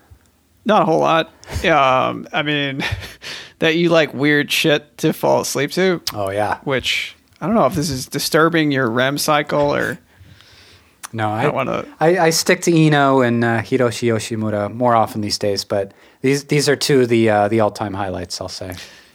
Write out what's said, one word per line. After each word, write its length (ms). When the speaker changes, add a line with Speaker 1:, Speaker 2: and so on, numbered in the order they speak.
Speaker 1:
Not 160
a 20
whole 160
lot. 280
Um, 680
I 100
mean, 400
<laughs> 380
that 180
you 120
like 260
weird 380
shit 460
to 140
fall 280
asleep 320
to. 280
Speaker 2:
Oh, 160
yeah. 340
Speaker 1:
Which, 520
I 60
don't 80
know 120
if 80
this 160
is 160
disturbing 640
your 200
rem 280
cycle 560
or 240
Speaker 2:
No, 180
I, 100
Speaker 1:
I 40
don't 100
wanna 300
Speaker 2:
I, 180
I 120
stick 320
to 120
Eno 460
and, 240
uh, 160
Hiroshi 480
Yoshimura 640
more 220
often 260
these 180
days, 260
but 280
these, 220
these 240
are 80
two 260
of 80
the, 180
uh, 200
the 120
all-time 340
highlights, 460
I'll 80
say. 260